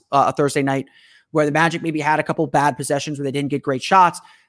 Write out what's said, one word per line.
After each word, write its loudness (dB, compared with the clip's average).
uh, 4
Thursday 0
night -2
where 2
the -2
Magic 0
maybe -4
had 0
a -2
couple -2
bad 0
possessions -4
where -6
they -4
didn't -2
get -4
great -4
shots 4